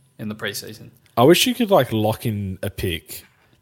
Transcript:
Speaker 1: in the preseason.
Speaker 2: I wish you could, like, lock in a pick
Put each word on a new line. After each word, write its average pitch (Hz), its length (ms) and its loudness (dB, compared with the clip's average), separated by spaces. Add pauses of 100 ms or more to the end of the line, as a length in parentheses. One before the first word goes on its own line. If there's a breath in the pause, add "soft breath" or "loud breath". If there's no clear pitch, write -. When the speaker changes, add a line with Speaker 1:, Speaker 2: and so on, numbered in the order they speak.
(180)
Speaker 1:
in 107 120 -10
the 104 40 -8
preseason. 107 540 -10 (300)
Speaker 2:
I 117 60 4
wish 170 220 6
you 254 80 0
could, 226 160 -2
like, 151 220 4
lock 107 340 -2
in 101 360 -6
a 101 80 -4
pick - 540 -8 (380 soft breath)